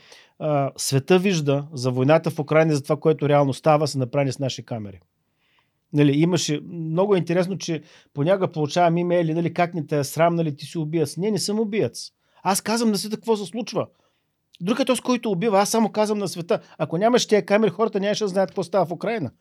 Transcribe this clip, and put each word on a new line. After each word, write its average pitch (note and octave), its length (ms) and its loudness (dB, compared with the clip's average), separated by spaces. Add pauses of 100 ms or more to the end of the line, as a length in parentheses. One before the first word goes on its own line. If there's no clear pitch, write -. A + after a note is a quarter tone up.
(380)
а, D3 380 -2
света C#3+ 420 2
вижда D3 540 0
за B2+ 180 -4
войната D3+ 400 4
в - 80 -6
Украйна, D#3 360 2
за C3+ 80 -2
това, D#3 140 -2
което D3 320 0
реално C#3+ 260 4
става, D3+ 340 2
са C#3 100 -6
направени C3 340 0
с - 60 -10
наши B2+ 260 -6
камери. G2+ 360 -12 (920)
Нали, D3 200 6
имаше, D#3 520 2
много E3+ 520 0
интересно, F3 420 0
че E3 240 -6 (320)
понякога F3+ 380 2
получавам E3 460 2
имейли, F3 360 2
нали, E3+ 200 -2
„Как F3 200 0
не D3+ 120 -6
те D3+ 120 -2
е C#3 60 0
срам, E3+ 300 2
нали, D#3+ 220 -2
ти C#3 100 -16
си - 120 -10
убиец?“ D#3 380 -2
Не, G3 140 -2
не G3+ 80 0
съм G#3 220 -2
убиец. G3+ 500 -4 (320)
Аз F#3+ 180 0
казвам A#3 300 0
на G3+ 80 0
света G#3 180 -8
какво A3+ 200 -2
се G3+ 100 -6
случва. G#3 400 -6 (760)
Друг A#3 200 -2
е C4+ 40 2
този, B3 180 0
който A#3+ 280 -2
убива, G3 280 0
аз G3 120 2
само A3 180 2
казвам G#3+ 300 -2
на G3 100 -2
света. F3 320 -4 (180)
Ако D#3+ 200 -4
нямаш A#3+ 280 2
тези G3+ 200 2
камери, G#3 240 4
хората A3 300 -2
нямаше G#3 240 -2
да G3+ 40 0
знаят F#3 220 0
какво F#3+ 120 -4
става F3+ 240 0
в F3 60 -6
Украйна. F3+ 380 -6 (100)